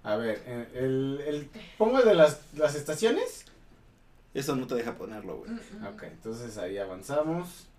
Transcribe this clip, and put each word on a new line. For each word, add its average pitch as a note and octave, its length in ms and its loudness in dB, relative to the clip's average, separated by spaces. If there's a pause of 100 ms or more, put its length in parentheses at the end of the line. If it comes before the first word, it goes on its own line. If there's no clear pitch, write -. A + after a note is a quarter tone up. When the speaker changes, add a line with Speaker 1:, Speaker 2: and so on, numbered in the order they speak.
Speaker 1:
A G#2+ 120 0
ver, A2 320 -2
eh, A#2+ 260 -8
el, C3 540 0
el, D3 220 -4 (280)
¿pongo B3 220 4
el A#3+ 60 8
de G#3 100 10
las, D3+ 240 8 (160)
las D3 180 2
estaciones? A3+ 720 0 (880)
Speaker 2:
Eso C#3 220 0
no B2+ 100 -2
te A#2+ 80 -4
deja A#2 220 -2
ponerlo, G#2 440 -10
güey. - 120 -12
Speaker 3:
Mm, A3 320 -12
mm. - 100 -10
Speaker 1:
Ok, - 100 -14
entonces A2+ 540 -10
ahí G2 220 -4
avanzamos. D3 880 -2 (120)